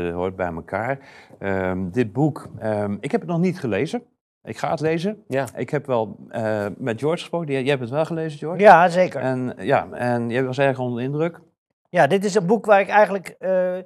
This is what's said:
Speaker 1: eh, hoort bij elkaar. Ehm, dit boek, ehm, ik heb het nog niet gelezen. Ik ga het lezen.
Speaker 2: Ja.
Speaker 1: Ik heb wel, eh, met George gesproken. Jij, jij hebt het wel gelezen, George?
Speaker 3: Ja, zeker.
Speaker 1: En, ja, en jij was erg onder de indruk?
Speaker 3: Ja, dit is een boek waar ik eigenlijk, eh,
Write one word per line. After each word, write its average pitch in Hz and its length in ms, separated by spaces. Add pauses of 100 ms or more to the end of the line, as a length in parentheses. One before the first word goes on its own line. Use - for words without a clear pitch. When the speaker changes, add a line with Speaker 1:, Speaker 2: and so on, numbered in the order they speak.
Speaker 1:
eh, 87 80
hoort 90 220
bij 90 180
elkaar. 107 460 (400)
Ehm, 95 500
dit 110 240
boek, 143 340 (120)
ehm, 104 400
ik 143 120
heb 214 100
het 160 80
nog 170 100
niet 180 200
gelezen. 131 440 (400)
Ik - 140
ga - 140
het 165 80
lezen. 170 480
Speaker 2:
Ja. 131 180 (100)
Speaker 1:
Ik 123 140
heb 147 160
wel, 113 320 (120)
eh, 107 360 (120)
met 113 220
George 160 200
gesproken. 170 320
Jij, 135 100
jij 127 80
hebt 139 120
het 117 100
wel 151 140
gelezen, 160 340
George? 170 220
Speaker 3:
Ja, 180 280
zeker. 170 320
Speaker 1:
En, 127 360
ja, 95 340
en 120 380
jij 123 160
was 127 120
erg 139 220
onder 123 200
de 123 60
indruk? 151 340 (500)
Speaker 3:
Ja, 165 180
dit 190 180
is 190 100
een 190 100
boek 208 200
waar 202 140
ik 190 100
eigenlijk, 202 500
eh, 185 360 (100)